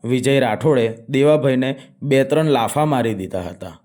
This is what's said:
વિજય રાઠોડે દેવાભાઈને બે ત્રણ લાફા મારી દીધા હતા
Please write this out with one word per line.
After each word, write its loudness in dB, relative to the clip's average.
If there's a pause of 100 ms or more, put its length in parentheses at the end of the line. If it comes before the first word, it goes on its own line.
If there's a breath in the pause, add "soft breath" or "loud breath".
વિજય 0
રાઠોડે 0 (160)
દેવાભાઈને 2 (280 loud breath)
બે 2
ત્રણ 0
લાફા 0
મારી 0
દીધા -8
હતા -12